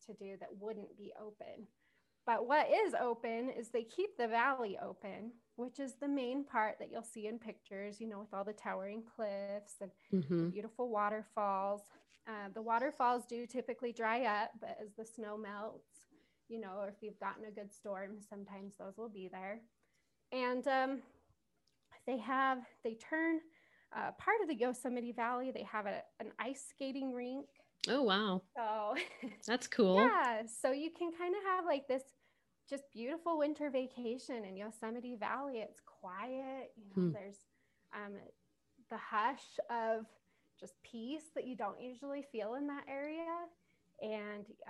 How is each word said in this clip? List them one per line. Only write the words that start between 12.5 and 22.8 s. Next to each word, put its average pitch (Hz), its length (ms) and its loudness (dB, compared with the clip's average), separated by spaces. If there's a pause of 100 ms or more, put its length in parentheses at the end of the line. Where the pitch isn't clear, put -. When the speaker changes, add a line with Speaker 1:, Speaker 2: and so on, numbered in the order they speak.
Speaker 1:
the 226 80 -6
waterfalls 247 640 4
do 240 200 -6
typically 247 460 -4
dry 226 320 2
up, 214 260 4 (100)
but 226 220 -6
as 208 120 -10
the 220 100 -10
snow 214 340 -8
melts, 208 500 -8 (600)
you 226 120 -6
know, 196 180 -8
or 202 100 -4
if 202 120 -12
you've 202 200 -10
gotten 196 240 -4
a 214 80 -10
good 202 200 -10
storm, 202 480 -6
sometimes 196 560 -12
those 196 220 -12
will 226 100 -6
be 190 200 -10
there. 190 340 -8 (720)
And, 254 360 0
um, 262 340 2 (1040)
they 254 120 0
have, 262 480 2 (180)